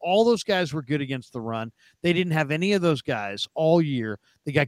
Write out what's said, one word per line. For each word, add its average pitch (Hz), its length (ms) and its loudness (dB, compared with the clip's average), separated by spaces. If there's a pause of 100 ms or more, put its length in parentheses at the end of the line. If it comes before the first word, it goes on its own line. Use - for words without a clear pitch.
All 196 240 2
those 233 180 2
guys 180 300 -2
were 151 80 -6
good 139 180 -4
against 131 320 -6
the 123 80 -10
run. 113 320 -6 (320)
They 175 80 2
didn't 175 220 0
have 156 180 0
any 180 220 0
of 196 80 2
those 165 200 2
guys 101 520 -6
all 160 280 4
year. 120 380 -2 (240)
They 147 80 -6
got 139 160 2